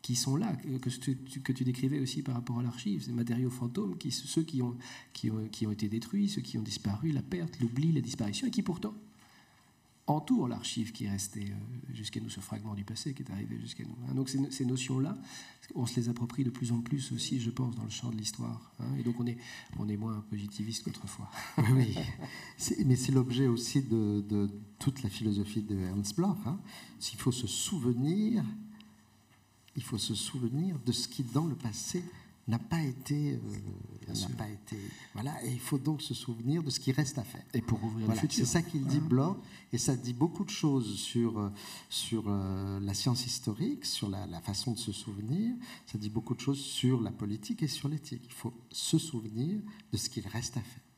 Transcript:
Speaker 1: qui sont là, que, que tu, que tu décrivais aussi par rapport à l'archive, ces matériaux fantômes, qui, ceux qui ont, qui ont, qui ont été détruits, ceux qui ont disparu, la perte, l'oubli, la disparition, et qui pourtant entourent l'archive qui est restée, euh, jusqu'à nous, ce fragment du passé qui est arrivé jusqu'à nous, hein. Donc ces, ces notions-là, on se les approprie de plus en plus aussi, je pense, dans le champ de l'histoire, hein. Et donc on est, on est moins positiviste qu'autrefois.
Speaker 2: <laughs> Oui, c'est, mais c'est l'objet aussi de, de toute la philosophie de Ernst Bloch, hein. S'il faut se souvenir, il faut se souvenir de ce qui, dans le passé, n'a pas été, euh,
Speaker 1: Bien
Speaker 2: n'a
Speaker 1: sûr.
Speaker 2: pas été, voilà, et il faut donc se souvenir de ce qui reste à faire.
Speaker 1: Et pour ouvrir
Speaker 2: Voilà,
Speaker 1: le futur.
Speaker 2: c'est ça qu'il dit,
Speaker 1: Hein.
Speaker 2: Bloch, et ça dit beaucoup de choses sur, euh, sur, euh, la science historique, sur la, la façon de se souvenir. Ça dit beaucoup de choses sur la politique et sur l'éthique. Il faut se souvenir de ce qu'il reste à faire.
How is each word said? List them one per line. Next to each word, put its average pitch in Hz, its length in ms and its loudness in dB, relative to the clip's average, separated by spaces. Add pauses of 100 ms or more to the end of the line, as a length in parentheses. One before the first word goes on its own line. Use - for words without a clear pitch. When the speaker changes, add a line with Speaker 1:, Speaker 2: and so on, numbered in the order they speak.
Speaker 1:
qui 123 140 0
sont 135 200 2
là, 185 220 2
que, 131 200 -2
que 131 140 0
tu, 131 240 0 (260)
que 147 100 -2
tu 131 120 2
décrivais 131 360 2
aussi 135 220 0
par 127 140 -2
rapport 120 240 -2
à - 40 2
l'archive, - 380 0
ces 127 120 -6
matériaux 120 360 2
fantômes, 165 480 -2
qui, 135 140 -2
ceux - 320 0
qui 135 180 0
ont, 123 140 0 (380)
qui 113 180 -2
ont, 110 200 -2
qui - 140 -2
ont 107 60 2
été 104 180 0
détruits, 196 400 0
ceux - 120 0
qui - 180 -4
ont - 20 0
disparu, 107 500 0
la 139 120 0
perte, 170 360 -4
l'oubli, 131 320 4
la 139 100 4
disparition, 117 440 -2
et 233 60 2
qui 208 100 2
pourtant 185 320 -2 (1120)
entourent 151 400 4
l'archive 113 440 -2
qui - 140 -4
est 101 40 0
restée, 101 400 -2
euh, 120 460 -6
jusqu'à 110 240 -4
nous, 113 100 -4
ce 104 100 -8
fragment 107 360 -6
du 101 80 -4
passé 127 320 -6
qui 135 80 -8
est - 80 -8
arrivé 110 280 -4
jusqu'à 113 240 -8
nous, 117 120 -8 (120)
hein. 131 60 -2
Donc 131 160 2
ces, 135 100 0 (120)
ces - 140 -4
notions-là, 131 520 0 (560)
on 120 140 0
se - 120 2
les 117 100 2
approprie 120 340 0
de 123 80 4
plus 120 200 -2
en 117 100 4
plus 131 300 -2
aussi, 123 280 0
je 117 100 2
pense, 120 260 0
dans 110 100 -4
le 107 40 -6
champ 120 220 -4
de 110 40 -4
l'histoire, 113 640 -6
hein. 120 60 -4 (140)
Et 117 40 -2
donc 120 160 2
on 120 60 0
est, 120 120 -2 (420)
on 104 100 0
est 104 80 0
moins 107 320 -2
positiviste 104 540 -4
qu'autrefois. - 480 -8 (260)
Speaker 2:
<laughs> 113 160 8
Oui, 123 220 8 (640)
c'est, - 280 0
mais 127 100 10
c'est 127 160 2
l'objet 127 360 6
aussi 120 340 4
de, 107 480 4
de 101 220 4 (260)
toute - 240 0
la 101 80 0
philosophie 104 540 2
de 104 160 -2
Ernst 95 360 0
Bloch, 180 300 4
hein. 165 140 0 (400)
S'il - 180 -6
faut 127 140 2
se 123 160 0
souvenir, 165 960 2 (1300)
il - 80 -4
faut 110 140 -2
se 110 160 0
souvenir 139 720 0
de 123 60 4
ce - 160 0
qui, - 160 -4
dans 127 220 2
le 139 100 0
passé, 147 480 -4 (440)
n'a 113 120 2
pas 165 240 0
été, 143 500 0
euh, 120 60 -2 (640)
Speaker 1:
Bien - 80 -10
Speaker 2:
n'a 110 60 -4
Speaker 1:
sûr. 101 220 -2
Speaker 2:
pas 113 100 -4
été, 107 300 -8 (380)
voilà, 131 280 -4
et 127 80 -2
il 123 80 -2
faut 139 200 0
donc 143 240 2
se - 100 -4
souvenir 123 480 0
de 143 80 0
ce - 100 0
qui 131 120 2
reste 131 260 2
à 110 60 -2
faire. - 200 -10 (120)
Speaker 1:
Et 117 60 4
pour 110 220 2
ouvrir 110 220 0
Speaker 2:
Voilà, 107 160 4
Speaker 1:
le 151 60 6
futur. - 180 4
Speaker 2:
c'est 117 60 2
ça 165 100 6
qu'il 147 240 -2
dit, 135 120 6
Speaker 1:
Hein. 156 120 4
Speaker 2:
Bloch, 139 280 6 (360)
et 117 60 2
ça 135 180 4
dit 120 160 -4
beaucoup 170 320 2
de - 60 -10
choses 127 440 2
sur, 110 440 2
euh, 101 100 2 (400)
sur, - 380 0
euh, 98 540 0
la 101 120 0
science 123 320 2
historique, 139 580 -2
sur - 260 -2
la, 95 180 -4
la 85 140 -8
façon 104 320 -2
de 101 40 -2
se - 140 -4
souvenir. 123 640 -2 (320)
Ça 107 100 -6
dit 107 140 -2
beaucoup 113 240 0
de - 40 -14
choses 139 220 0
sur 127 400 4
la 101 100 0
politique 110 520 -2
et 147 40 2
sur - 220 -2
l'éthique. 147 380 -6
Il - 60 -18
faut - 200 -6 (160)
se - 300 2
souvenir 123 600 -2 (320)
de 110 60 0
ce - 100 -2
qu'il 101 200 -6
reste 113 300 -4
à 110 40 0
faire. - 220 -14 (140)